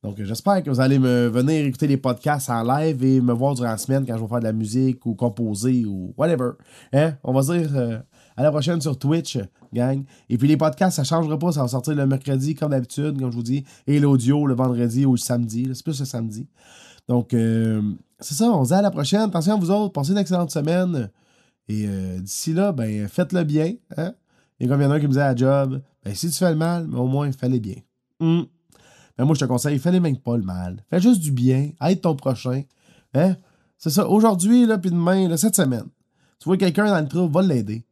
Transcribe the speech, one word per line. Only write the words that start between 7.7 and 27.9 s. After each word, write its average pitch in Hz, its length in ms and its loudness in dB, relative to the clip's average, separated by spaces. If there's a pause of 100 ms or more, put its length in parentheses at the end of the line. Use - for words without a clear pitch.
euh, 117 200 -2 (380)
à 131 80 -2
la 151 80 4
prochaine 151 300 -2
sur 135 180 -4
Twitch, 147 400 -2 (340)
gang. 135 300 -2 (240)
Et 120 100 -2
puis, 139 120 2
les 151 80 4
podcasts, 156 400 0
ça 143 80 0
changera 160 340 0
pas. 170 140 0
Ça 143 80 -2
va 123 80 0
sortir 139 260 -2
le 143 100 0
mercredi, 135 480 0
comme 151 180 -2
d'habitude, 139 460 -2
comme 127 140 -4
je 117 60 -6
vous 120 60 -6
dis. 135 200 -2 (240)
Et 147 120 2
l'audio, 143 460 4
le 131 100 2
vendredi 123 500 0
ou 135 80 4
le 120 40 2
samedi. 120 480 -2
Là, 131 80 -4
c'est 127 100 -12
plus 151 160 -6
le 135 60 -4
samedi. 113 420 -8 (600)
Donc, 123 260 0
euh, 113 480 2 (380)
c'est - 160 -8
ça. 226 160 2
On 143 140 2
se 117 40 -2
dit 151 40 2
à 196 80 4
la 202 100 2
prochaine. 175 300 0
Attention 185 320 0
à 220 40 2
vous 175 140 0
autres. 208 220 0
Passez 143 180 -2
une 202 60 2
excellente 175 340 -2
semaine. 160 600 -2 (580)
Et, 107 180 -2
euh, 95 320 -6
d'ici 98 340 -6
là, 190 200 0
ben, 107 340 -4
faites-le 180 380 -2
bien. 156 280 0 (220)
Hein ? 175 180 -6 (460)
Et 123 80 -2
comme 139 140 2
il - 20 2
y 139 40 2
en 139 40 2
a 147 40 2
un 156 40 2
qui 147 60 0
me 147 60 2
disait 135 100 2
à 139 80 2
la 127 60 0
job, « 135 460 0 (220)
Ben, 101 100 -8
si 170 160 -4
tu 147 80 -6
fais 180 120 2
le 156 80 0
mal, 165 300 -2
mais 123 100 -6
au 127 100 0
moins, 139 240 0
fais-le 127 280 -2
bien. » 104 180 -8 (420)